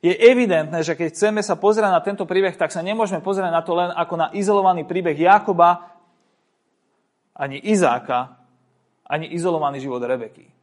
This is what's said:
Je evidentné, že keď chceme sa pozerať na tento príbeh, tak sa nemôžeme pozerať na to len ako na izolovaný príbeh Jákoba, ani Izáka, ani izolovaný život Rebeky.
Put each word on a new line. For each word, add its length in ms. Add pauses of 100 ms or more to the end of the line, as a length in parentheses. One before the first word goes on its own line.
Je 160
evidentné, 640
že 160
keď 160
chceme 320
sa 160
pozerať 320
na 80
tento 240
príbeh, 320
tak 160
sa 80
nemôžeme 400
pozerať 320
na 80
to 160
len 160
ako 240
na 160
izolovaný 560
príbeh 240
Jákoba, 800 (1400)
ani 320
Izáka, 720 (640)
ani 240
izolovaný 480
život 240
Rebeky. 480 (140)